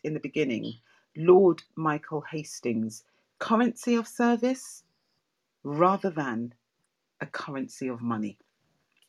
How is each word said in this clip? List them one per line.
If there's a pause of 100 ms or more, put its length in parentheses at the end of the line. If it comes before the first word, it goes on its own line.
in
the
beginning, (420)
Lord (140)
Michael
Hastings, (360)
currency
of
service (800)
rather
than (680)
a
currency
of
money. (720)